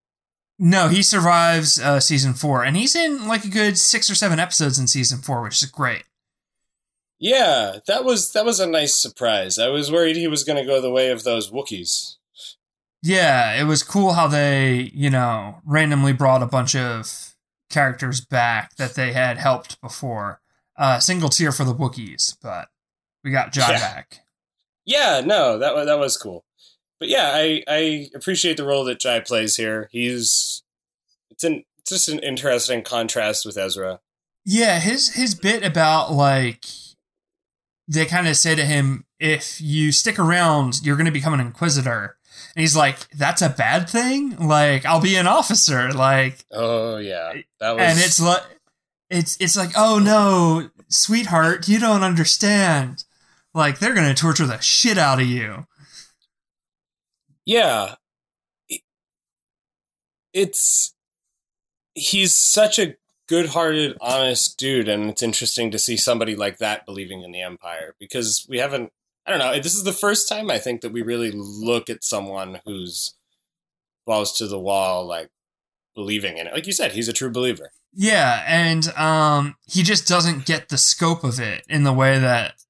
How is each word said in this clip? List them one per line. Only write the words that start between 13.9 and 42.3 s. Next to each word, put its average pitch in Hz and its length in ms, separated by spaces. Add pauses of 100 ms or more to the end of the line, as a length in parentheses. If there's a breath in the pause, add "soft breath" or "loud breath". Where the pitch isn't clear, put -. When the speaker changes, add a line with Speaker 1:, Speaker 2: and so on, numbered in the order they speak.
Speaker 1:
how 170 140
they, 135 640
you 143 160
know, 117 560
randomly 147 480
brought 131 300
a 120 40
bunch 127 280
of 120 600 (340)
characters 131 520
back 120 560
that 131 180
they 127 180
had 127 240
helped - 440
before. 110 600 (360)
Uh, 131 220
single 175 300
tear 151 220
for 139 120
the 127 100
Wookiees, 120 680
but 92 280 (540)
we 135 80
got 135 200
Jai 127 200
Speaker 2:
Yeah. 113 80
Speaker 1:
back. - 420 (640)
Speaker 2:
Yeah, 214 400
no, 151 320
that 135 160
wa-, 147 120
that 147 140
was 139 180
cool. 90 280 (540 soft breath)
But 156 100
yeah, 160 240
I, 156 340
I 151 480
appreciate 170 420
the 147 80
role 139 200
that 123 140
Jai 120 200
plays 110 380
here. 110 340
He's, 120 720 (680)
it's - 120
an, 156 200 (160)
it's - 100
just 185 200
an 151 100
interesting 127 640
contrast 113 640
with 104 120
Ezra. 95 420 (460)
Speaker 1:
Yeah, 202 340
his, 226 360
his 233 200
bit 202 300
about, 160 480
like, 135 520 (1200)
they 156 180
kinda 165 300
say 165 200
to 151 100
him, 139 400 (140)
"If 156 420
you 151 320
stick 208 260
around, 160 640
you're 143 140
gonna 165 140
become 147 220
an 135 60
Inquisitor." 123 800 (380 loud breath)